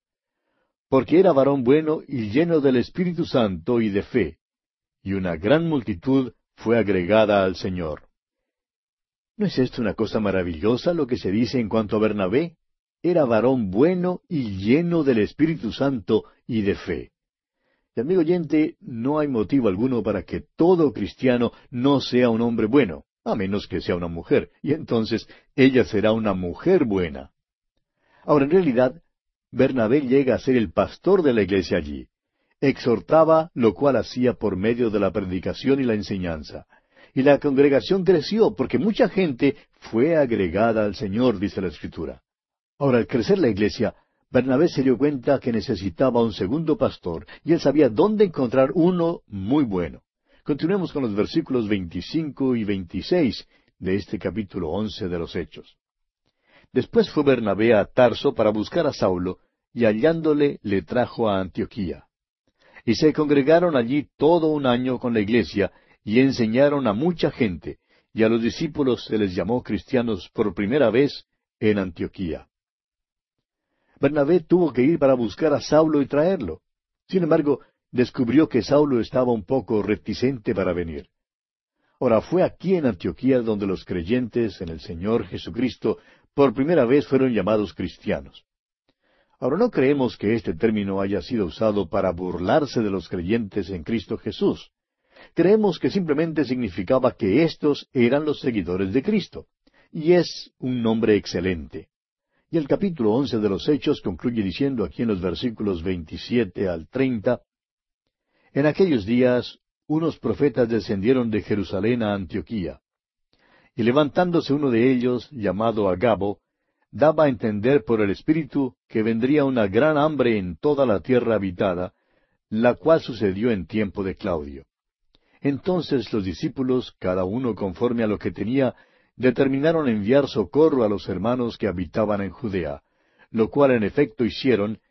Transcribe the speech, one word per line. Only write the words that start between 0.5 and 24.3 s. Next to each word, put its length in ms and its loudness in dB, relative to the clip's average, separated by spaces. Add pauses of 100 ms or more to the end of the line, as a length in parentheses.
Porque 320 4
era 120 6
varón 320 4
bueno 440 2
y 220 -6
lleno 300 2
del 160 2
Espíritu 500 -2
Santo 540 0
y 100 0
de 120 0
fe, 360 -2 (640)
y 120 -6
una 220 -4
gran 320 0
multitud 640 -2 (220)
fue 240 0
agregada 640 2
al 140 0
Señor". 460 -6 (1300)
¿No 100 -2
es 120 -4
esto 240 -2
una 120 -2
cosa 260 -2
maravillosa 760 0
lo 140 -2
que 80 -2
se 160 -4
dice 260 0
en 100 -2
cuanto 280 -2
a 40 0
Bernabé? 560 0 (460)
Era 220 2
varón 480 2
bueno 560 0
y 300 -6
lleno 440 2
del 160 2
Espíritu 540 -2
Santo 520 -2 (220)
y 140 -2
de 160 0
fe. 340 -10 (840)
Y 40 -2
amigo 200 0
oyente, 600 0
no 380 -4
hay 80 0
motivo 400 0
alguno 380 0
para 180 -2
que 220 -10 (100)
todo 380 4
cristiano 580 -2 (200)
no 300 0
sea 300 2
un 120 0
hombre 240 0
bueno, 400 0 (180)
a 100 -2
menos 340 -4
que 120 -6
sea 160 -2
una 120 -6
mujer, 420 -2 (120)